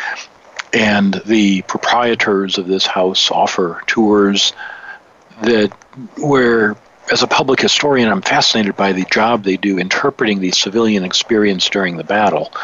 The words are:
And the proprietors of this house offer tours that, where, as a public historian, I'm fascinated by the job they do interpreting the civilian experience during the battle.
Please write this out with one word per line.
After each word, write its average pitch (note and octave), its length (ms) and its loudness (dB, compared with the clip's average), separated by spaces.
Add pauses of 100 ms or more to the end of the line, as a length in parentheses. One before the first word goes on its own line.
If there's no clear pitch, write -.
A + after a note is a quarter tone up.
(720)
And G#2 520 2
the G2+ 380 2
proprietors G#2 960 0
of F2+ 80 -4
this F#2+ 180 0
house F#2+ 460 0
offer - 560 -2
tours G2+ 680 2 (880)
that, G#2+ 260 2 (500)
where, A#2+ 560 2 (380)
as - 100 0
a A#2+ 60 -2
public C3+ 320 0
historian, B2+ 480 2
I'm F#2+ 140 0
fascinated A2 540 0
by G2 140 0
the F#2 140 -2
job A2 400 0
they F#2+ 120 0
do G2 220 0
interpreting G#2 600 -2
the F#2 100 -2
civilian G#2+ 540 0
experience G2+ 680 0
during F#2 260 -2
the E2 60 -8
battle. F2+ 500 -2 (120)